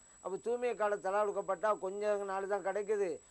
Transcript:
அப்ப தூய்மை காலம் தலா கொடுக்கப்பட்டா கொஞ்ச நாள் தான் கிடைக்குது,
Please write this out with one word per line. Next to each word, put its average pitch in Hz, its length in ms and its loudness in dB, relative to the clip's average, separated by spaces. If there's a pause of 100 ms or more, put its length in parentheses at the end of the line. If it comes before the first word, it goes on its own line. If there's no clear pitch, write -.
(200)
அப்ப 185 180 -6
தூய்மை 240 380 -2
காலம் 208 260 0
தலா 196 240 2
கொடுக்கப்பட்டா 202 540 0
கொஞ்ச 202 360 0
நாள் 196 320 -2
தான் 196 160 0
கிடைக்குது, 196 560 0 (120)